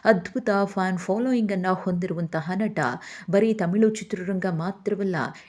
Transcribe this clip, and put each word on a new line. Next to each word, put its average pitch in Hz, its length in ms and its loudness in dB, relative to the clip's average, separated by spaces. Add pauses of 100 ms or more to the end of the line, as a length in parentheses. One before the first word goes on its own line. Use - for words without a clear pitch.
ಅದ್ಭುತ 214 440 2 (160)
ಫ್ಯಾನ್ 190 320 -2
ಫಾಲೋಯಿಂಗ್ 220 540 0
ಅನ್ನ 185 160 0
ಹೊಂದಿರುವಂತಹ 175 880 -2
ನಟ. 214 240 -2 (500)
ಬರೀ 214 240 4
ತಮಿಳು 208 360 4
ಚಿತ್ರರಂಗ 190 600 -4
ಮಾತ್ರವಲ್ಲ, 190 640 -2 (340)